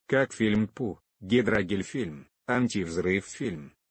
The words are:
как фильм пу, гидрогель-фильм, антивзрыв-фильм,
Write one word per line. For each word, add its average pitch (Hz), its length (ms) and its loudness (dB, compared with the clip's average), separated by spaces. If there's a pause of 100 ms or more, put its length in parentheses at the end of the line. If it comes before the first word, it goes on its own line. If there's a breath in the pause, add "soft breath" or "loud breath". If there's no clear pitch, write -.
как 131 280 2
фильм 107 340 2
пу, 107 320 -6 (200)
гидрогель-фильм, 101 1080 0 (180)
антивзрыв-фильм, 95 1300 -2 (180)